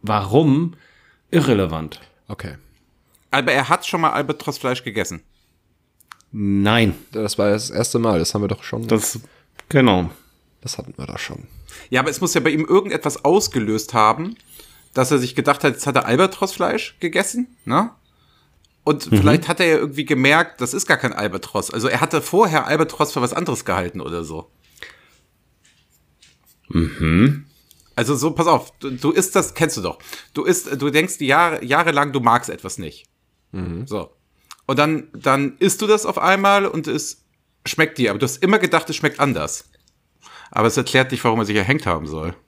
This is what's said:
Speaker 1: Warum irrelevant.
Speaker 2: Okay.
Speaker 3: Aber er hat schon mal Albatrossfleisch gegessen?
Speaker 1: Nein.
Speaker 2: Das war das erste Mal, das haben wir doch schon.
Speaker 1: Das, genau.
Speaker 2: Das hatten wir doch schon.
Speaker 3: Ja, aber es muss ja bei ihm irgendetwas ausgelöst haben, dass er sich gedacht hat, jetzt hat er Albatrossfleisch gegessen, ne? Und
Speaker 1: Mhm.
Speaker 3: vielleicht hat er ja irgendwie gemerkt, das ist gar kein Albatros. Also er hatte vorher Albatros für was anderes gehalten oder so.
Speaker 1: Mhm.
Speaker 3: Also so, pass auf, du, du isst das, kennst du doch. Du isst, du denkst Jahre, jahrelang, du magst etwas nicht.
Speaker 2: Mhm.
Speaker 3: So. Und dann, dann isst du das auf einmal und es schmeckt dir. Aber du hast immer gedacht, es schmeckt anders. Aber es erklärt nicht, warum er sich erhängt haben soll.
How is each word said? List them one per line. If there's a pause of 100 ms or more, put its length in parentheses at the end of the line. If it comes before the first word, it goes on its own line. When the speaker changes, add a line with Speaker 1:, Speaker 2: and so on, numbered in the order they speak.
Speaker 1:
Warum (560)
irrelevant. (280)
Speaker 2:
Okay. (760)
Speaker 3:
Aber
er
hat
schon
mal
Albatrossfleisch
gegessen? (1080)
Speaker 1:
Nein. (160)
Speaker 2:
Das
war
das
erste
Mal,
das
haben
wir
doch
schon.
Speaker 1:
Das, (500)
genau. (520)
Speaker 2:
Das
hatten
wir
doch
schon. (420)
Speaker 3:
Ja,
aber
es
muss
ja
bei
ihm
irgendetwas
ausgelöst
haben, (580)
dass
er
sich
gedacht
hat,
jetzt
hat
er
Albatrossfleisch
gegessen,
ne? (920)
Und
Speaker 1:
Mhm.
Speaker 3:
vielleicht
hat
er
ja
irgendwie
gemerkt,
das
ist
gar
kein
Albatros.
Also
er
hatte
vorher
Albatros
für
was
anderes
gehalten
oder
so. (2250)
Speaker 1:
Mhm. (500)
Speaker 3:
Also
so,
pass
auf,
du,
du
isst
das,
kennst
du
doch. (340)
Du
isst,
du
denkst
Jahre,
jahrelang,
du
magst
etwas
nicht. (460)
Speaker 2:
Mhm.
Speaker 3:
So. (540)
Und
dann,
dann
isst
du
das
auf
einmal
und
es (420)
schmeckt
dir.
Aber
du
hast
immer
gedacht,
es
schmeckt
anders. (840)
Aber
es
erklärt
nicht,
warum
er
sich
erhängt
haben
soll. (120)